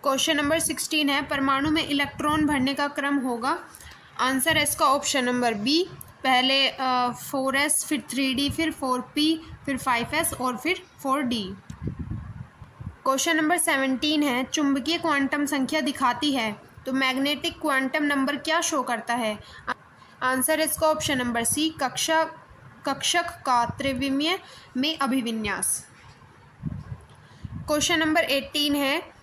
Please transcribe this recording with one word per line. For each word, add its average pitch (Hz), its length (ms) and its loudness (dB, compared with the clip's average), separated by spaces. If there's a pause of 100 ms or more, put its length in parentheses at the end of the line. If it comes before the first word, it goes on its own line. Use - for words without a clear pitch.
क्वेश्चन 285 340 2
नंबर 302 220 2
सिक्सटीन 302 520 -2
है, 285 120 0
परमाणु 277 480 0
में 311 180 2
इलेक्ट्रॉन 294 580 0
भरने 277 280 2
का 285 140 0
क्रम 285 280 0
होगा, 254 420 0 (600)
आंसर 262 360 2
है 247 60 4
इसका - 240 2
ऑप्शन 277 380 2
नंबर 247 300 2
बी, 277 340 2 (360)
पहले, 262 440 4
अ, 254 420 2
फ़ोर 262 460 -2
एस, 294 280 2
फिर 277 260 -2
थ्री 269 240 0
डी, 277 160 0
फिर 320 220 0
फ़ोर 254 280 -2 (140)
पी, 320 260 2 (260)
फिर 269 120 -2
फ़ाइव 233 360 0
एस 320 180 0
और 247 240 -2
फिर 359 260 -2 (200)
फ़ोर 277 200 0
डी। 220 320 -2 (1500)
क्वेश्चन 277 320 2
नंबर 320 220 4
सेवनटीन 294 640 2
है, 262 220 2
चुंबकीय 285 540 0
क्वांटम 294 480 0
संख्या 285 340 0
दिखाती 262 520 0
है, 220 240 -2 (300)
तो 269 60 -4
मैग्नेटिक 269 680 0
क्वांटम 277 440 0
नंबर 285 320 2
क्या 320 240 0
शो 311 220 0
करता 233 320 -2
है? 214 240 -2 (840)
आंसर 262 380 2
है 320 40 2
इसका 311 220 0
ऑप्शन 311 320 2
नंबर 240 260 0
सी, 302 260 0
कक्षा, 311 600 0 (540)
कक्षक 294 400 0
का 247 400 2
त्रिविमीय 277 760 0 (360)
में 311 220 0
अभिविन्यास। 226 880 -2 (1600)
क्वेश्चन 302 520 0
नंबर 311 220 2
एटीन 285 540 0
है। 285 280 0 (200)